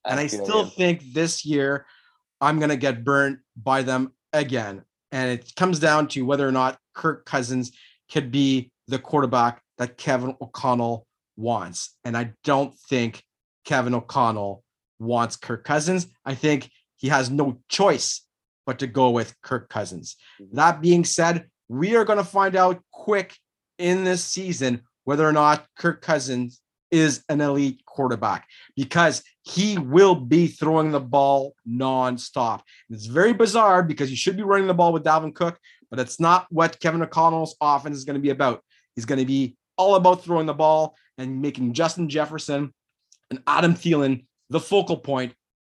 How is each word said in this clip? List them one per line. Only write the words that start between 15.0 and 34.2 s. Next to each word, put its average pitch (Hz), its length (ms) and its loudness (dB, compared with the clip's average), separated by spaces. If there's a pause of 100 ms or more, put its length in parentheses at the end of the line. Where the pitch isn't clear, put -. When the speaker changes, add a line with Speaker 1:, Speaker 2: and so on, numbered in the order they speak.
Speaker 2:
Kirk - 280 -10
Cousins. 165 420 -2 (180)
I 131 120 -6
think 147 340 -2 (260)
he 131 120 -6
has 131 240 0
no 139 280 -2 (100)
choice - 520 0 (460)
but 127 100 -6
to 139 80 -6
go 127 240 2
with 117 320 -2
Kirk - 260 -8
Cousins. 92 480 -10 (240)
Speaker 1:
Mm-hmm. 101 180 -12
Speaker 2:
That 160 220 4
being 170 260 4
said, 170 420 0 (220)
we 170 260 -2
are 220 100 4
gonna 208 180 2
find 190 320 0
out 185 360 2
quick 196 440 -4 (420)
in 180 280 0
this 180 180 0
season 135 580 -4 (220)
whether 147 240 2
or 151 60 4
not 151 320 4 (100)
Kirk - 260 -4
Cousins 127 600 -4 (300)
is 156 360 2
an 147 140 0
elite 139 440 -2
quarterback, 110 600 -4 (260)
because 156 480 0 (220)
he 202 340 -2
will 165 380 6
be 147 320 2
throwing 156 440 0
the 143 100 0
ball 139 520 2 (160)
nonstop. 123 920 -2 (260)
And 113 80 -14
it's 107 120 -14
very 180 260 4
bizarre, 202 500 4
because 147 260 -2
you 131 60 -8
should 185 220 -2